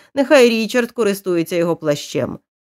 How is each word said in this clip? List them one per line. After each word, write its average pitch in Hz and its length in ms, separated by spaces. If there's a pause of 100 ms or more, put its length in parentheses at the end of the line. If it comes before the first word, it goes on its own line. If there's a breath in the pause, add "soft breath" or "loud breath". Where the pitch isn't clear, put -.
(160 soft breath)
нехай 269 340
Річард 226 420
користується 190 640
його 170 200
плащем". 147 640 (340)